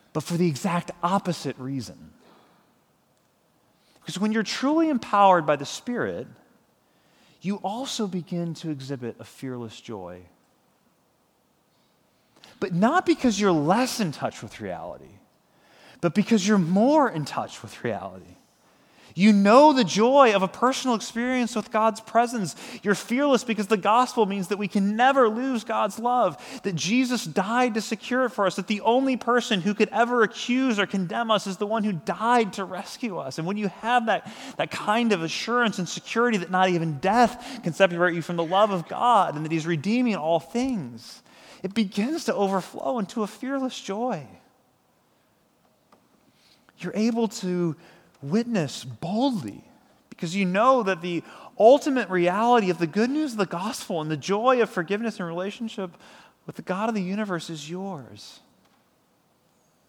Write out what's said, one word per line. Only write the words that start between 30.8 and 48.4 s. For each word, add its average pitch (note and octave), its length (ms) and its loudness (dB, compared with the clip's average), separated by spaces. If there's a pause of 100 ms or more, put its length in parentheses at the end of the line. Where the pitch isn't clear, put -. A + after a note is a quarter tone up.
condemn G3+ 440 -2
us G#3+ 160 0
is F#3+ 120 -8
the G#3 100 -4
one G#3+ 160 -2
who G#3+ 80 -2
died G#3 640 0
to G3 100 -8
rescue F#3 540 -8
us. C3+ 200 -8
And D#3+ 80 -4
when G3+ 120 -2
you G#3 100 -2
have A#3 380 0
that, G#3 260 -2 (240)
that - 160 -4
kind A3+ 400 0
of E3+ 120 0
assurance A3 540 -2
and F3 120 -4
security A3+ 480 0
that F3 120 -6
not F#3 200 4
even E3 300 0
death A#3 640 2
can E3 100 -2
separate F3 420 2
you E3+ 60 -2
from F3 160 -6
the E3+ 80 -2
love G3 260 4
of F3 160 -4
God F#3+ 480 2
and D3+ 80 -6
that D#3 80 -6
he's D#3+ 160 -2
redeeming G3+ 480 0
all E3 240 0
things, F#3+ 800 -6 (420)
it G3 100 -8
begins A#3 520 -2
to A3 80 0
overflow G3 640 -2
into G#3+ 260 -4
a G3+ 40 -4
fearless C4 500 -6
joy. G3+ 480 -6 (2500)
You're F3 180 -8
able A3+ 320 0
to F3+ 480 -2 (480)
witness G3 600 -2